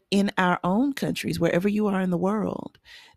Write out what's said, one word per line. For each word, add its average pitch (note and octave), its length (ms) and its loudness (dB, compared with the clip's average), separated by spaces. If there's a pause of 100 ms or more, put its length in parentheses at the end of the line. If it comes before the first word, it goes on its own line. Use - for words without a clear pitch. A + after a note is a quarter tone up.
in G3 280 2
our F3+ 260 2
own A3+ 300 2
countries, E3+ 460 -4
wherever E3+ 280 2
you G#3 200 0
are G3 140 0
in F#3+ 80 0
the F3 80 0
world, F#3+ 600 -4 (380)